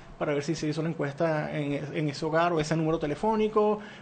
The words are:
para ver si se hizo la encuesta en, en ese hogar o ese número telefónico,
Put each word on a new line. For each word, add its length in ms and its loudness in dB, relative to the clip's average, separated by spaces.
para 140 0
ver 100 0
si 100 0
se 140 -2
hizo 140 -2
la 80 0
encuesta 680 -2
en, 160 -2
en 120 0
ese 160 -6
hogar 280 2
o 80 2
ese 160 0
número 240 2
telefónico, 800 2